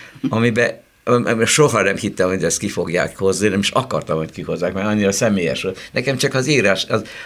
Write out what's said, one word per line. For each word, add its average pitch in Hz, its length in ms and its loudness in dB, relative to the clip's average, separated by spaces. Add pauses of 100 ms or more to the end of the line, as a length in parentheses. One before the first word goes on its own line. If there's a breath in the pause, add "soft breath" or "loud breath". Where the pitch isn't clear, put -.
(300 loud breath)
amiben, 113 520 0 (220)
am-, 120 220 2
am-, 110 200 0
soha 120 360 4
nem 95 160 2
hittem, 95 300 0
hogy 92 160 0
ezt 82 160 0
ki 104 100 -4
fogják 87 480 -2
hozni, 95 300 2
nem 98 120 0
is 98 100 0
akartam, 80 480 -2
hogy 78 140 -6
kihozzák, 87 420 -4
mert 98 140 -4
annyira 104 240 2
személyes 95 520 0
volt. - 160 -6 (120 loud breath)
Nekem 127 260 -2
csak 139 160 0
az 131 140 0
írás, 101 420 2
az, 113 120 0 (240 loud breath)